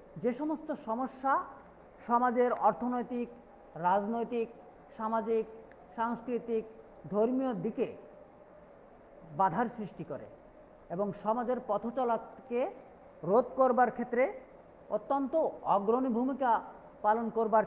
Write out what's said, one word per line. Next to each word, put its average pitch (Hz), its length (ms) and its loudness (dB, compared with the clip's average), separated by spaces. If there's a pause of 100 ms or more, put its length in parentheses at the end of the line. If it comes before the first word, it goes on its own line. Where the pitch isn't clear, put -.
(180)
যে 214 160 0
সমস্ত 302 400 -4 (120)
সমস্যা 262 580 0 (640)
সমাজের 240 460 4
অর্থনৈতিক, 240 760 0 (460)
রাজনৈতিক, 220 720 0 (480)
সামাজিক, 220 480 0 (500)
সাংস্কৃতিক, 233 720 -2 (440)
ধর্মীয় 254 440 2
দিকে 202 440 -4 (1400)
বাধার 190 280 2
সৃষ্টি 202 380 -10
করে 135 220 -10 (640)
এবং 190 240 -2 (100)
সমাজের 233 340 0 (100)
পথচলাকে 240 1080 -2 (500)
রোধ 220 220 4 (100)
করবার 247 360 6
ক্ষেত্রে 240 480 -2 (500)
অত্যন্ত 269 460 -2 (280)
অগ্রণী 214 460 2
ভূমিকা 247 520 2 (400)
পালন 226 280 2
করবার 220 380 4